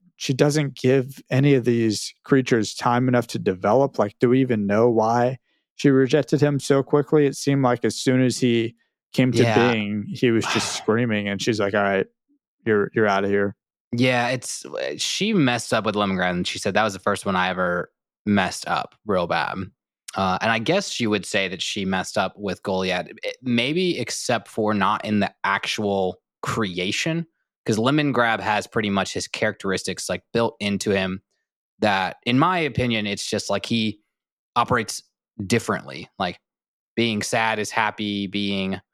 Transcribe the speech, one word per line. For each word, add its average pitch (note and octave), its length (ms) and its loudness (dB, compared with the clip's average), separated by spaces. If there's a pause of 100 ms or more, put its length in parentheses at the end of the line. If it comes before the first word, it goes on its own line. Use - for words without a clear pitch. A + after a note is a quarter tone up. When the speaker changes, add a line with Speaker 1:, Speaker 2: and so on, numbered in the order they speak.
(160)
Speaker 1:
she - 160 -4
doesn't C#3+ 440 2
give C3 440 2 (100)
any C#3 240 4
of B2 100 2
these A2+ 500 0 (100)
creatures B2 500 2
time B2 340 2
enough B2 200 2
to - 100 -6
develop. G#2 600 2
Like, G#2 220 0
do B2 80 4
we C3 120 4
even A#2 260 0
know G#2+ 220 4
why A#2+ 500 2 (360)
she - 160 2
rejected C3+ 500 2
him C#3+ 200 2
so C#3 240 2
quickly? D3 420 2
It C3+ 100 0
seemed C#3 280 0
like B2 200 2
as A2 120 0
soon B2+ 260 2
as B2 160 0
he A#2 380 0 (360)
came B2+ 200 2
to A#2+ 100 4
Speaker 2:
Yeah. A#2 300 4
Speaker 1:
being, G#2 360 -2
he B2+ 220 0
was A2+ 160 2
just - 300 -2
Speaker 2:
<sighs> - 0 -
Speaker 1:
screaming, G#2+ 520 0
and G2+ 140 -4
she's A2+ 160 0
like, G#2 160 0
"All G#2 80 4
right, G2 240 2 (580)
you're, G#2 300 2
you're A2 140 2
outta G2 200 2
here." G2+ 280 0 (380)
Speaker 2:
Yeah, B2 340 2
it's, - 360 -6 (320)
she - 380 -2
messed B2 400 2
up A2 100 0
with G#2 120 0
Lemongrab, F#2+ 340 0
and F2 160 -2
she - 140 -6
said, G2 140 -2
"That G#2+ 100 2
was G#2+ 100 -2
the F#2+ 60 -10
first - 260 -2
one G2+ 100 0
I F#2 140 0
ever F2+ 400 -2 (340)
messed G2+ 440 0
up E2+ 260 -4 (120)
real F#2 200 0
bad." E2 300 -4 (580)
Uh, F#2+ 280 0
and A2 100 0
I A2+ 60 0
guess E3+ 420 -2
you A#2+ 100 0
would G2+ 160 -2
say G2 220 -2
that F2+ 140 -8
she - 240 -6
messed F#2 320 -4
up F#2+ 180 -2
with F#2+ 260 -8
Goliad, F#2 600 -4
it, - 200 -10
maybe C3+ 560 0
except - 480 -4
for G#2+ 280 -2
not G2+ 320 0
in G#2+ 140 0
the G2 120 -2 (100)
actual G2 800 -2 (220)
creation, G#2 840 -4 (380)
'cause G#2+ 140 0
Lemon C#3+ 340 2
Grab A#2 280 2
has G#2 260 -2
pretty G#2+ 240 -2
much G2 240 0
his - 120 -6
characteristics, - 840 -4
like, F2+ 120 -6 (120)
built A#2 260 0
into G2+ 300 -2
him F#2+ 320 -2 (560)
that, G2 380 0 (100)
in B2 120 2
my F3 200 2
opinion, A#2+ 480 -2
it's G2+ 180 -6
just, - 240 -4
like, G2+ 160 -2
he A2 360 -2 (540)
operates A#2+ 480 -2 (440)
differently. F#2 720 -4
Like, F2+ 200 -4 (560)
being A2 280 0
sad A2+ 360 -2
is G#2 120 -6
happy, G#2 560 -2
being F#2+ 560 -4 (120)